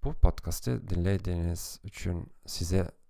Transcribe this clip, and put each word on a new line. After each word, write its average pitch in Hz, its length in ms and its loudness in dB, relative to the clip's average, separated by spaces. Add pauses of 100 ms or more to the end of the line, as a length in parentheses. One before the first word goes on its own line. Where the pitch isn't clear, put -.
Bu 143 80 0
podcast'ı - 760 2
dinlediğiniz 87 960 0
için - 480 -6 (140)
size 90 440 0 (200)